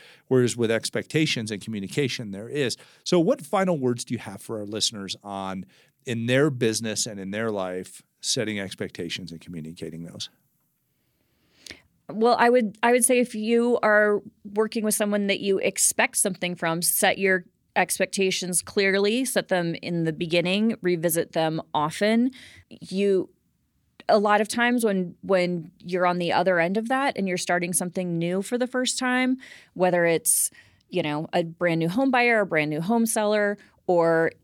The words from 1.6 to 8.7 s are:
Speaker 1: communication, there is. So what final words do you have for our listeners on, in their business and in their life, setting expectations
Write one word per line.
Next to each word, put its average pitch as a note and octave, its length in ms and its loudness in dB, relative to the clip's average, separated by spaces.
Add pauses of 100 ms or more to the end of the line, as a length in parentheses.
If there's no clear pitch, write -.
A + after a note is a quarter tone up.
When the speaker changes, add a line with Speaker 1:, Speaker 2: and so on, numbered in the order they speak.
Speaker 1:
communication, A2+ 720 -6
there G2 180 -12
is. B2+ 280 -2 (260)
So - 160 2
what F#3+ 260 2
final F#3 340 0
words B2 260 0
do - 100 -8
you C#3+ 60 -4
have G2 200 -14
for A2+ 180 -10
our G#2 60 -8
listeners G2+ 600 -6
on, F#2+ 420 -8 (400)
in A#2 200 -4
their C3+ 240 4
business A2 560 -2
and G#2 120 -10
in F#2+ 140 -8
their A2+ 180 -4
life, F#2 520 -6 (180)
setting G#2+ 400 -4
expectations F#2 720 -8